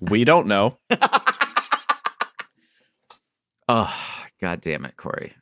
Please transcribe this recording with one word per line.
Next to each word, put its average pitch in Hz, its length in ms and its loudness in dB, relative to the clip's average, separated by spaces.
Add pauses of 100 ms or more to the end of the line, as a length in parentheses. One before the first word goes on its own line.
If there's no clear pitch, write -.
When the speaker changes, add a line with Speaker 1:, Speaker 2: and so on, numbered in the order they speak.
Speaker 1:
We 104 240 2
don't 156 220 6
know. 104 320 2 (100)
<laughs> - 80 2 (2750)
Speaker 2:
Oh, 113 280 0 (460)
God 87 200 -6
damn 73 240 -6
it, 62 120 -18
Corey. - 440 -10